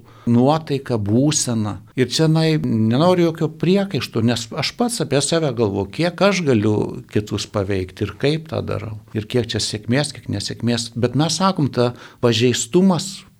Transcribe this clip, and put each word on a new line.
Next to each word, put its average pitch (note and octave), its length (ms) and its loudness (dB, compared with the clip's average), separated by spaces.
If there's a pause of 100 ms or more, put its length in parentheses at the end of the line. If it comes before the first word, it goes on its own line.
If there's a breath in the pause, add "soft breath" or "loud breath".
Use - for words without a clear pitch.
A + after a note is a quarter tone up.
(260 loud breath)
nuotaiką, C3 720 2
būseną. A2 800 0 (180 soft breath)
Ir B2 160 0
čia, D#3+ 160 0
na, D#3+ 220 2 (100)
nenoriu C3+ 720 2
jokio D#3 240 -2
priekaištų, D#3+ 720 0
nes A#2 240 0
aš - 260 -6
pats A#3 300 -2
apie C#3 160 0
save D#3+ 320 0
galvoju, G2 400 0
kiek E3+ 320 0
aš F#3 180 2
galiu A2 600 2 (100)
kitus G#2+ 320 -2
paveikti F#2+ 640 -4
ir - 80 -14
kaip D#3 320 -2
tą G#2 160 -4
darau. G#2 320 -6 (140)
Ir G#2+ 180 -6
kiek A#2+ 160 0
čia G#2+ 160 -4
sėkmės, - 560 -2
kiek - 160 -18
nesėkmės. A2+ 640 -4
Bet A#2+ 160 0
mes D#3 240 0
sakom, F#3 320 0
ta A#2+ 240 0 (240 loud breath)
pažeistumas B2+ 960 2 (260)